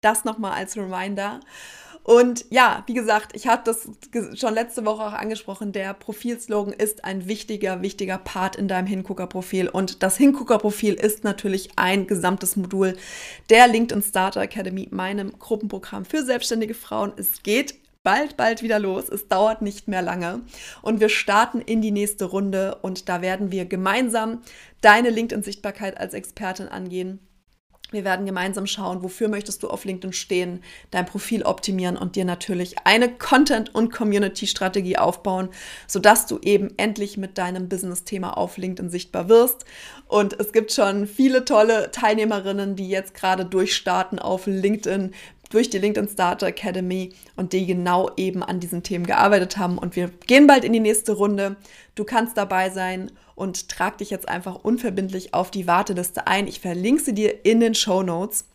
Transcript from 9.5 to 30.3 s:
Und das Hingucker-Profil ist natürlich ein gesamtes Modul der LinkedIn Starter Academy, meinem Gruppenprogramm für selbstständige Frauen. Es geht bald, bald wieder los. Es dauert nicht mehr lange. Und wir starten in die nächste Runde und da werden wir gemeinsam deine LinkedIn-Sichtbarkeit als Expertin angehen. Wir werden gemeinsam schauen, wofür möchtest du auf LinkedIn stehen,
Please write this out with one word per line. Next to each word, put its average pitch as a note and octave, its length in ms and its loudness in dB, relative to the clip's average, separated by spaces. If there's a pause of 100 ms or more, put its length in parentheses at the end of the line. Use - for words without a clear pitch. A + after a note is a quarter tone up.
Und - 340 -4
das F#3+ 140 0
Hingucker-Profil A3+ 760 4
ist G#3 280 0
natürlich G3 540 -2
ein F#3+ 320 2
gesamtes F#3 480 -2
Modul F#3 400 0 (540)
der A#3+ 180 12
LinkedIn A3+ 340 2
Starter F#3+ 380 -2
Academy, F#3+ 500 -6
meinem F#3+ 480 -6
Gruppenprogramm G#3 680 -6
für D#4 200 -2
selbstständige A#3 500 -2
Frauen. G#3 420 -6
Es - 280 -8
geht B3+ 320 0 (260)
bald, C#4 340 0
bald A3+ 280 0
wieder A3 160 0
los. F#3+ 280 -4
Es - 200 -8
dauert G#3+ 340 2
nicht G3+ 240 -8
mehr F#3 160 -2
lange. F3+ 380 -4 (400)
Und A3 180 0
wir G#3+ 100 4
starten A3 520 2
in A3 220 0
die G#3+ 100 0
nächste G3+ 320 -2
Runde F#3+ 580 -2
und F#3 260 -8
da F3 140 -2
werden F#3+ 300 -2
wir F#3 140 -4
gemeinsam A3 760 -2 (380)
deine A#3 300 10
LinkedIn-Sichtbarkeit G#3 880 -6
als F#3+ 160 -8
Expertin F#3+ 520 -10
angehen. F#3 540 -8 (680)
Wir G3+ 140 -6
werden F#3+ 200 0
gemeinsam G3 420 -4
schauen, F#3 360 -6
wofür F#3+ 260 -2
möchtest G#3 340 -6
du - 60 -6
auf - 160 -6
LinkedIn F#3 300 -8
stehen, F3+ 500 -4 (260)